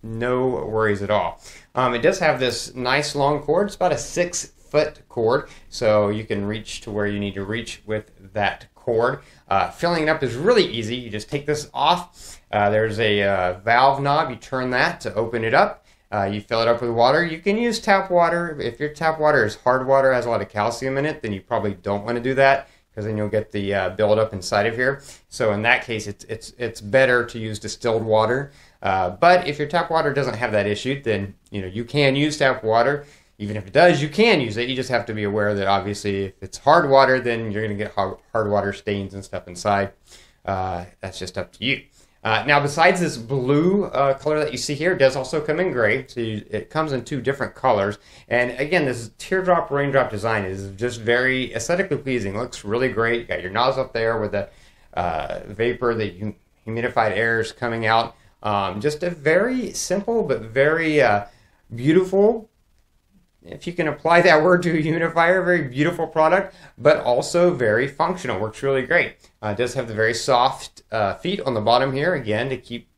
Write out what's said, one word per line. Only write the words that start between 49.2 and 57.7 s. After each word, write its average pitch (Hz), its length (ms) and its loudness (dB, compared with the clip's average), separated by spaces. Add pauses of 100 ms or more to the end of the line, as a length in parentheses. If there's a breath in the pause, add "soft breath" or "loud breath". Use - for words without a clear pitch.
raindrop 139 400 0
design 107 340 -2
is 98 280 -8
just 113 280 -4
very 123 540 0
aesthetically 170 440 -2
pleasing. 107 380 -4
Looks 123 280 -8
really 117 240 -2
great. 113 320 0
You 117 60 -12
got 90 160 -6
your 92 100 -8
nozzle 123 320 0
up - 80 -18
there 90 260 -2
where 104 100 -2
the, 101 200 -4 (460 soft breath)
uh, 78 520 -4
vapor, 117 480 -2
the 98 240 -4
hum-, 104 180 -8 (300)
humidified 110 500 -2
air 113 220 2
is 107 140 -4
coming 113 340 -4